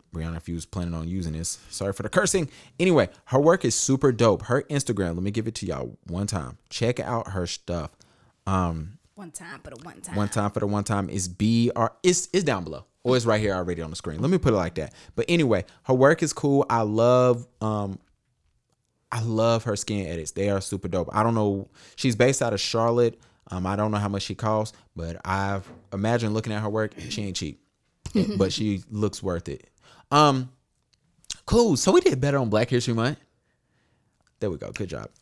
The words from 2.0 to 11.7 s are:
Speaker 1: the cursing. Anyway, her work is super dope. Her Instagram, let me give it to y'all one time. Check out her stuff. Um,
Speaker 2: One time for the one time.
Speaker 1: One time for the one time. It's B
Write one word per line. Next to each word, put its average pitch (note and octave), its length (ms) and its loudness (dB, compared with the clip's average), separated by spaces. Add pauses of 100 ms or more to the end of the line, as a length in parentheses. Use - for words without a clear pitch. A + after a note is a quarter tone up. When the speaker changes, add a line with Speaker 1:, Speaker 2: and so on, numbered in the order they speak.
Speaker 1:
the - 60 -8
cursing. F3+ 400 2 (300)
Anyway, E3 300 4 (160)
her C3 140 2
work E3 260 4
is A#2 100 0
super C3+ 380 2
dope. A2 300 4
Her C3 200 0
Instagram, G2+ 520 -2
let F2+ 80 -4
me G2+ 80 -2
give G#2+ 160 -4
it A2 80 -6
to - 100 -10
y'all C2+ 320 -6 (100)
one F#2+ 200 -4
time. D2+ 300 -8 (120)
Check A#2+ 320 -2
out A#2 280 -4
her F#2+ 180 -4
stuff. E2+ 440 -8 (540)
Um, F2 540 -2 (160)
Speaker 2:
One D4+ 160 -18
time F3 300 -16
for - 100 -18
the B2 120 -18
one - 180 -18
time. E2+ 140 -10
Speaker 1:
One G#2 140 0
time G#2 220 -2
for - 80 -6
the G#2 80 -2
one G2+ 160 -2
time. G2+ 260 -2
It's F#2 180 -4
B A2+ 480 2